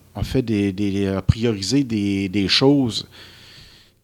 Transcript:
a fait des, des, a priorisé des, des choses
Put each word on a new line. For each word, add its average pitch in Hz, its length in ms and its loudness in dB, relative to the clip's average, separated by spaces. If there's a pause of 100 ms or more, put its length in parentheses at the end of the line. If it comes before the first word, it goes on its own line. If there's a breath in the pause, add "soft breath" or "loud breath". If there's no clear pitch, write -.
(140)
a 101 80 -4
fait 131 200 0
des, 101 300 0
des, 98 360 -2
a 98 140 -2
priorisé 113 600 0
des, 101 460 -2
des 95 180 0
choses 131 640 2 (960 loud breath)